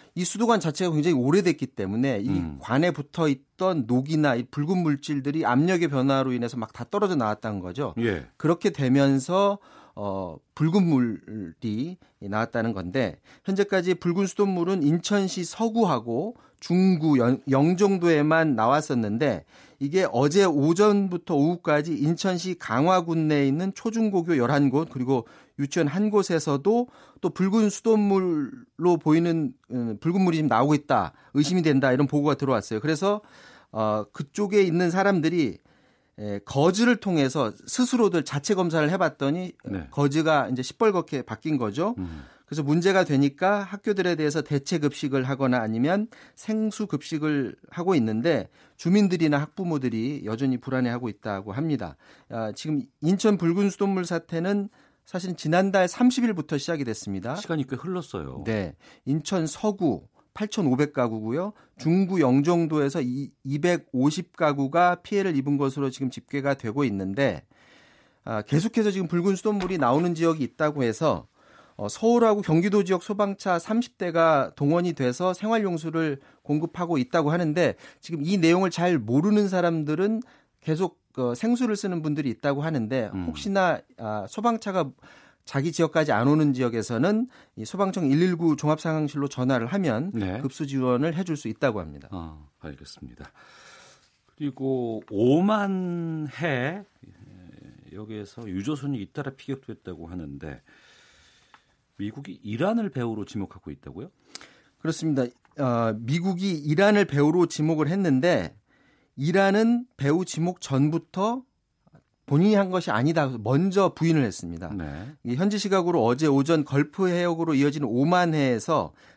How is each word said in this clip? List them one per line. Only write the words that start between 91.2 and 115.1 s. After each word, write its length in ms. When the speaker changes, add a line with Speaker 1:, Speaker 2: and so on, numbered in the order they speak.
Speaker 1:
수 100
있다고 320
합니다. 320
Speaker 2:
아, 340
알겠습니다. 720
그리고 720
오만해 1700
여기에서 540
유조선이 540
잇따라 300
피격됐다고 760
하는데 540
미국이 480
이란을 460
배후로 340
지목하고 480
있다고요? 400
Speaker 1:
그렇습니다. 440
어, 400
미국이 540
이란을 540
배후로 400
지목을 420
했는데 640
이란은 720
배후 300
지목 340
전부터 840
본인이 280
한 140
것이 220
아니다. 480
먼저 540
부인을 320
했습니다. 480
Speaker 2:
네. 500